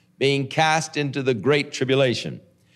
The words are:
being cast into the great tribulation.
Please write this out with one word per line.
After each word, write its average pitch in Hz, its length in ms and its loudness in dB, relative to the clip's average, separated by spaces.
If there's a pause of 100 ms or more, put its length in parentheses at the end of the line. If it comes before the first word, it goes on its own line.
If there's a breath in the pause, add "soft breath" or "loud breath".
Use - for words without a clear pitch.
(180)
being 139 300 2
cast 156 500 0
into 143 260 -4
the 127 100 2
great 139 380 0
tribulation. 127 680 0 (340 soft breath)